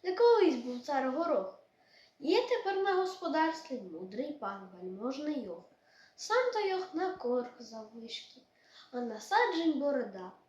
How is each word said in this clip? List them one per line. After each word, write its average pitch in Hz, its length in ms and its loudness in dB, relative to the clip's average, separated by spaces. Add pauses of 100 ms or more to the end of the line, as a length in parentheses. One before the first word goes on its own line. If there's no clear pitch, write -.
де 370 120 -2
колись 427 400 8
був 247 260 -6
цар 262 300 0
Горох, 277 480 0 (600)
є 440 280 2
тепер 392 360 0
на 392 100 2
господарстві 320 880 -2
мудрий 190 520 -8
пан, 196 400 -8
вельможний 240 720 -6
Йох. 175 200 -10 (520)
Сам 494 380 2
то 440 60 0
Йох 381 340 -2
на 370 180 0
корх 247 500 -4
заввишки, 226 800 -14 (500)
а 247 100 -6
насаджень 330 800 2
борода 208 520 -2 (180)